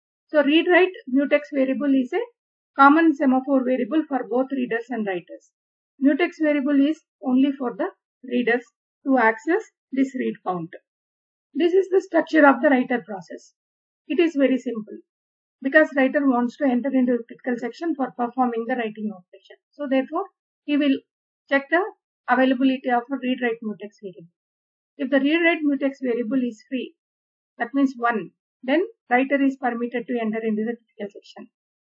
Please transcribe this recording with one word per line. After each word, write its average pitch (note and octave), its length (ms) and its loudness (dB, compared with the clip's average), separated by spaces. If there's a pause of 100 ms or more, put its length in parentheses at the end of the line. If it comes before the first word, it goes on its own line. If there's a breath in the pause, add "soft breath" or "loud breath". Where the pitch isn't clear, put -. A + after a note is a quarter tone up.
(280)
So D4 160 2
read D4+ 260 2
write F4+ 220 4 (220)
mutex C#4+ 280 2 (120)
variable C4+ 400 0
is C4 200 0
a F#4 60 -2 (580)
common D4 380 6
semaphore C4 480 2
variable B3+ 440 -2
for C4 220 -4
both C4 220 0
readers A#3 380 -4
and A3+ 160 -6
writers. - 460 -8 (520)
Mutex D#4 280 2 (100)
variable D4 440 2
is D#4 160 -2 (200)
only C4+ 300 2
for B3+ 260 -8
the F4+ 120 -4 (340)
readers A#3+ 400 0 (420)
to C4+ 120 4
access C4+ 460 0 (280)
this C4+ 280 -2
read A3+ 140 -4 (120)
count. F3 240 -6 (840)
This E4+ 200 2
is F#4+ 160 2
the F#4 120 2
structure D#4 440 2
of C4 160 4
the D#4 80 4
writer B3 360 0
process. - 480 -16 (540)
It D4 120 0
is E4 160 2
very C4 220 4
simple A3+ 400 -10 (640)
because D4+ 340 4
writer C#4 320 0
wants A#3+ 300 0
to D4 80 -2
enter B3+ 260 -2
into B3+ 260 2
the A#3 100 -10
critical A#3+ 320 -8
section C#4 360 -6
for C4 220 -6
performing A#3+ 500 -2
the B3+ 80 -4
writing G#3+ 380 -6
operation. - 440 -20 (140)
So C#4+ 180 -8
therefore, D4+ 360 -2 (400)
he C#4+ 120 0
will C#4 200 2 (500)
check C#4 220 -2
the F4 120 2 (480)
availability C4 600 2
of A#3+ 220 0
a C4+ 100 -4
read B3 200 -4
write A#3 220 -2
mutex G#3+ 380 -12
variable. F3+ 300 -16 (680)
If C#4 120 -6
the C4+ 100 2
read D4+ 240 2
write E4 200 2
mutex C#4 380 -2
variable B3 420 -2
is A#3 260 -8
free, - 260 -8 (640)
that A#3 140 -6
means C4+ 240 0
one, A#3 340 -2 (320)
then C#4 180 2 (280)
writer C4+ 320 2
is C4+ 160 2
permitted A#3+ 500 -4
to A#3+ 120 -4
enter A3 220 -4
into A3 240 -2
the A#3+ 140 -6
critical - 320 -14
section. - 380 -20 (400)